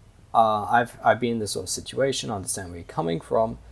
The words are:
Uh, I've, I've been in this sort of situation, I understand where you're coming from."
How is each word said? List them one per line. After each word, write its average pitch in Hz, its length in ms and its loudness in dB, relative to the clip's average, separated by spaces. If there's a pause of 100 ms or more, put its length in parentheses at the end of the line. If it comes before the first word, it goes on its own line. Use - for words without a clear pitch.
(340)
Uh, 107 320 4
I've, 120 380 2
I've 113 160 4
been 120 140 0
in 117 60 -2
this 104 140 -4
sort - 100 -6
of 92 60 -8
situation, 131 600 -2
I 113 60 -4
understand 92 340 -6
where 87 80 -12
you're 85 80 -14
coming 165 360 -4
from." 113 360 0 (140)